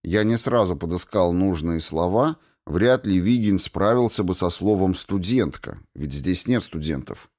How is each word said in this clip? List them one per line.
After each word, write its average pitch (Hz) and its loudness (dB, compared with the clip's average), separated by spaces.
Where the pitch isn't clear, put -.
Я 101 0
не 113 2
сразу 110 0
подыскал 87 0
нужные 85 0
слова, 101 0
вряд 117 2
ли 95 2
Вигин 104 2
справился 110 0
бы 90 0
со 87 -2
словом 92 2
"студентка", 98 -2
ведь 71 -8
здесь 80 -4
нет 120 0
студентов. 76 -8